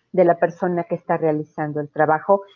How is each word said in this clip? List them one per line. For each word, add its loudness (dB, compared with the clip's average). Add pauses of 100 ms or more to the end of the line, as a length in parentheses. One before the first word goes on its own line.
(120)
De 4
la 4
persona -2
que -6
está -4
realizando -4
el -8
trabajo 0 (120)